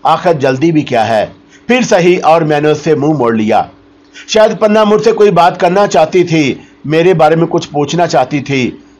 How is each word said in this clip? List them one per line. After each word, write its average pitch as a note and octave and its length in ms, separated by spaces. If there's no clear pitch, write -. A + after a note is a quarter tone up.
आखिर E3 260
जल्दी D#3 400
भी D3+ 100
क्या A#2 220
है, G#2+ 280
फिर A#3+ 160
सही, F3+ 340
और D#3+ 260
मैंने D3+ 240
उससे D3+ 260
मुंह D3 240
मोड़ A#2 180
लिया। G#2 320
शायद G#3+ 280
पन्ना G#3+ 280
मुझसे G#3+ 280
कोई G#3 180
बात F3 260
करना F#3+ 300
चाहती F3 380
थी, D#3 360
मेरे E3+ 280
बारे D#3+ 220
में E3 100
कुछ E3 200
पूछना D3 400
चाहती D3 340
थी, C3 440